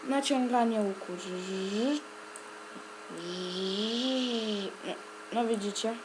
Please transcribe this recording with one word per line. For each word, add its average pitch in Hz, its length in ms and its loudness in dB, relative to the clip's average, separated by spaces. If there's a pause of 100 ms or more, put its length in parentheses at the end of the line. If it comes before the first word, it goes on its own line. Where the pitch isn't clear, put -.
Naciąganie 247 760 4
łuku. 196 340 0 (3750)
No, 220 80 -2 (380)
no 233 140 4
widzicie, 220 600 0